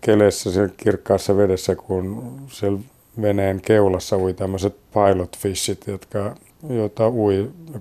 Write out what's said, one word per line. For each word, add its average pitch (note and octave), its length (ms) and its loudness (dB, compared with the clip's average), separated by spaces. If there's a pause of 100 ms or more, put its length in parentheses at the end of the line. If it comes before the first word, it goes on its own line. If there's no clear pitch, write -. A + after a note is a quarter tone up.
keleissä G#2 500 4
siellä F#2+ 260 2
kirkkaassa G2 600 0
vedessä, F#2 380 2
kun G2+ 560 -6 (160)
siellä G2+ 320 -4 (420)
veneen G2 400 0
keulassa G2+ 560 2
ui F#2 160 0
tämmöiset F#2+ 420 -4 (180)
pilot G2 440 2
fishit, G2 500 -6
jotka, G#2 480 -8 (340)
joita A2 400 0
ui G#2+ 400 0 (320)